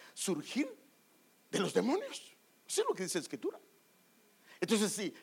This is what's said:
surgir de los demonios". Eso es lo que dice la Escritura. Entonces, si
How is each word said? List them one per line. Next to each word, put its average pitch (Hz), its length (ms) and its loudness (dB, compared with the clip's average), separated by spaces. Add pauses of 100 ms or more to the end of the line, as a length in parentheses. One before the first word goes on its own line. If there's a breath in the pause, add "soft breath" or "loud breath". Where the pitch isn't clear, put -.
(140)
surgir 202 580 -2 (760)
de 196 100 0
los 190 140 2
demonios". 311 600 0 (320)
Eso - 140 2
es 453 60 0
lo 453 60 2
que - 80 -6
dice 185 160 -2
la 147 60 0
Escritura. - 360 -6 (1040 soft breath)
Entonces, 202 280 4
si 190 200 -2 (120)